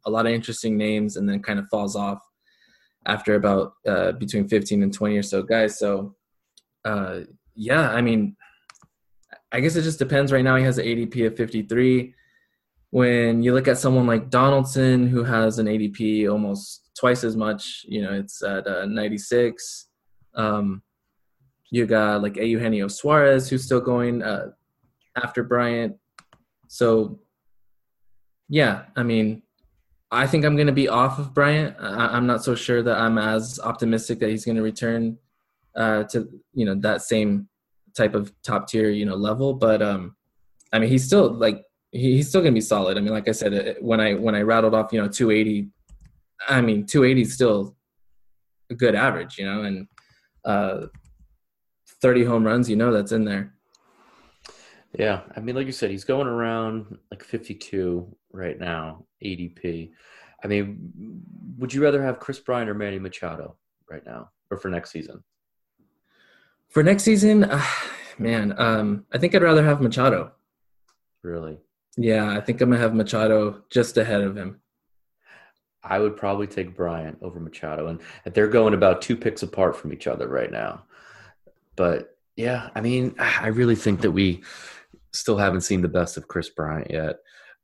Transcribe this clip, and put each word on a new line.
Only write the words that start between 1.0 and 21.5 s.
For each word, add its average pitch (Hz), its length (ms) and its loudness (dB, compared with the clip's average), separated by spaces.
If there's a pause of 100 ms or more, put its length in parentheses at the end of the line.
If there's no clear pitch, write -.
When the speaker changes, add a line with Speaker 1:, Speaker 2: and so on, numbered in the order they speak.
Speaker 1:
and 101 100 -2
then 101 140 -2
kind 104 160 -4
of 98 120 -8
falls 104 260 -4
off 101 260 -6 (840)
after 107 280 0
about, 101 380 2 (140)
uh, 92 240 0
between 104 360 -4
fifteen 101 360 0
and 98 100 0
twenty 104 240 -2
or 101 60 -2
so 98 180 -2
guys. 110 380 0
So, 101 360 -4 (720)
uh, 95 360 -4 (340)
yeah, 120 360 0
I 117 100 0
mean, 107 360 2 (1120)
I 120 80 -2
guess 156 160 2
it 165 60 2
just 156 180 -2
depends. 139 320 2
Right 131 120 4
now 131 120 4
he 131 80 4
has 127 140 2
an 101 80 -2
A 117 100 -2
D 117 100 -2
P 117 200 0
of 110 100 -2
fifty-three. 120 800 0 (760)
When 120 520 4
you 123 100 4
look 131 140 2
at 131 100 6
someone 127 300 4
like 113 220 0
Donaldson, 131 800 4
who 123 160 0
has 113 360 2
an 107 80 0
A 107 100 0
D 104 120 -2
P 107 380 0
almost 101 720 -4
twice 123 260 2
as 113 120 -2
much, 107 520 -4
you 107 140 -6
know, 98 120 -4
it's 98 280 -8
at, 98 240 -4
uh, 95 200 -4
ninety-six. 110 1040 -2 (480)
Um, 104 460 -2 (880)